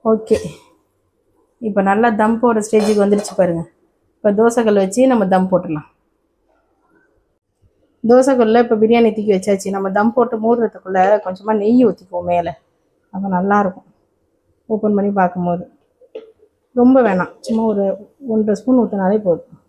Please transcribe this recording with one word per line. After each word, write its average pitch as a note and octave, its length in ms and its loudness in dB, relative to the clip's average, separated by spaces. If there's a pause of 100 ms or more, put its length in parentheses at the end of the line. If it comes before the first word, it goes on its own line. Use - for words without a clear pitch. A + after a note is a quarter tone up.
(120)
ஓகே, A3 260 0 (1300)
இப்போ G3 200 -2
நல்லா G#3+ 220 2 (100)
தம் A3 220 0
போடுற A3+ 240 0
ஸ்டேஜுக்கு G#3 380 0
வந்துருச்சு G3+ 360 -2
பாருங்க. E3+ 220 0 (560)
இப்போ G#3+ 120 -2 (100)
தோசைக்கல் A3+ 440 2
வச்சு F#3+ 180 -2 (100)
நம்ம A3+ 120 2 (100)
தம் F#3 180 0
போட்டுடலாம். D#3 360 -4 (2250)
தோசைக்கல்ல B3 540 4
இப்போ A#3 180 0
பிரியாணி A3+ 320 4
தூக்கி G#3 200 -2
வச்சாச்சு. F#3+ 400 -4
நம்ம G3 220 -4
தம் A3 200 0
போட்டு A#3 280 0
மூடுறதுக்குள்ள G#3+ 560 -2 (240)
கொஞ்சமா F#3+ 360 -4
நெய் A#3+ 280 4
ஊத்திக்குவோம் F3 420 -8
மேல, E3+ 160 -2 (640)
அப்ப G3 120 -8 (120)
நல்லா G3+ 260 0
இருக்கும். - 240 -8 (880)
ஓப்பன் G#3+ 240 -2
பண்ணி G3+ 220 -2
பார்க்கும்போது F3 440 -2 (1160)
ரொம்ப C4 160 6 (100)
வேணாம், F#3 260 -2 (140)
சும்மா A3+ 160 -2 (100)
ஒரு G3+ 120 -2 (480)
ஒன்றரை G#3+ 280 0
ஸ்பூன் B3+ 220 2
ஊத்தினாலே G3+ 360 -2 (100)
போதும். - 400 -6